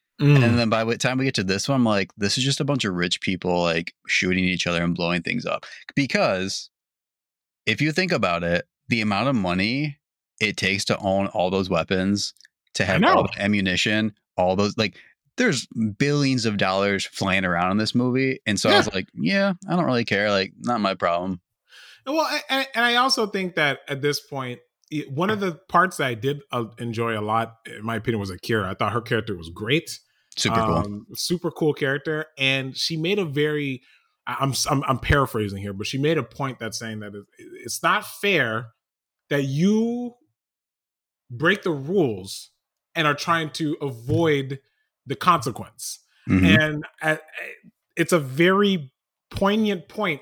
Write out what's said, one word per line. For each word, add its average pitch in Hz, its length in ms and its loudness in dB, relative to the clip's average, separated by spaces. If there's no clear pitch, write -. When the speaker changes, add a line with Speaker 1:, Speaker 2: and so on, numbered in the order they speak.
Speaker 1:
Mm. 143 240 6
Speaker 2:
And 120 160 4
then 113 100 2
by 113 140 2
the 113 140 0
time 131 200 0
we 131 80 0
get 135 100 -2
to 107 80 0
this 95 260 -2
one, 135 80 2
I'm 120 80 4
like, 101 320 2
"This 101 200 0
is 127 60 -2
just 139 160 0
a 151 60 0
bunch 139 180 0
of 98 120 -2
rich 87 260 0
people, 90 400 0
like, 85 320 0
shooting 92 360 0
each 90 240 0
other 85 160 0
and 85 100 0
blowing 87 280 -2
things 90 240 -6
up." - 200 -6
Because 127 760 -2
if 110 160 0
you 156 100 2
think 185 200 -2
about 90 320 0
it, 85 240 0
the 117 120 2
amount 107 280 0
of 135 60 0
money 110 600 0
it 104 160 0
takes 98 280 0
to - 120 0
own 98 300 0
all 92 240 0
those 95 180 0
weapons, 95 640 0
to - 100 -2
Speaker 1:
I 95 40 0
Speaker 2:
have 151 160 2
all 349 200 4
Speaker 1:
know. - 100 -2
Speaker 2:
the - 80 -8
ammunition, 104 720 0
all 92 180 2
those, 101 220 0
like, 107 200 -2
there's 196 280 0
billions 139 480 2
of 104 120 0
dollars 98 480 2
flying 95 400 0
around 90 260 2
in 101 60 2
this 110 180 0
movie. 127 500 0
And 104 140 0
so 110 100 2
I 104 40 6
Speaker 1:
Yeah. - 60 8
Speaker 2:
was - 140 0
like, 95 200 -4
"Yeah, 196 400 0
I 165 60 0
don't 170 100 2
really 120 200 0
care. 104 260 2
Like, 95 280 0
not 117 220 -2
my 95 140 0
problem." 90 460 0
Speaker 1:
Well, 294 200 0
a-, 294 280 -4
a-, 269 240 -2
and 233 80 2
I 240 100 2
also 254 320 2
think 190 280 -4
that 147 320 0
at 139 140 -4
this 147 180 0
point, 127 400 -8
i-, 151 160 -4
one 165 200 0
of 214 100 0
the 190 140 -2
parts 180 280 2
that 139 100 0
I 123 80 -2
did, 139 260 -2
uh, 120 140 -2
enjoy 117 380 -2
a 104 40 -2
lot, 113 440 -2
in 107 200 -14
my 113 100 -2
opinion, 113 240 -2
was 98 100 -4
Akira. 98 400 -2
I 98 40 -6
thought 104 200 -2
her 117 80 -2
character 110 340 -2
was 82 140 -12
great. 110 500 -4
Speaker 2:
Super 110 180 0
cool. 110 220 2
Speaker 1:
Um, 104 360 -4
super 170 380 -4
cool 151 220 0
character. 147 520 -4
And 135 400 0
she 165 200 -4
made 185 220 0
a 185 60 -2
very, 147 580 -2
I, 123 140 -6
I'm 135 120 0
s-, - 180 -2
I'm, 143 160 2
I'm 131 140 0
paraphrasing 107 600 0
here, 101 120 -8
but 101 140 -8
she 135 100 -4
made 151 200 2
a 131 60 -2
point 131 340 -8
that's 110 220 -8
saying 110 220 -10
that 104 120 -14
it, 101 120 -14
it's - 460 -12
not 190 240 2
fair 120 640 0
that 143 140 0
you 220 720 0
break 160 340 0
the 185 80 0
rules 135 800 0
and 160 120 2
are 147 80 4
trying 165 360 0
to 156 300 -4
avoid 139 800 0
the 131 100 -6
consequence. - 840 -2
Speaker 2:
Mm-hmm. 92 160 6
Speaker 1:
And, 156 400 4
uh, 156 160 0
it's 165 160 0
a 170 60 4
very 170 720 2
poignant 202 600 0
point 180 320 -4